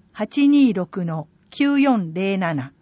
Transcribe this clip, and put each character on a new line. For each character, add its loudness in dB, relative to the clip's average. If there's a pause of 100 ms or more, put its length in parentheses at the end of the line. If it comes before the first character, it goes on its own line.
(120)
八 0
二 6
六 -6
の -8 (220)
九 0
四 0
零 -2
七 -4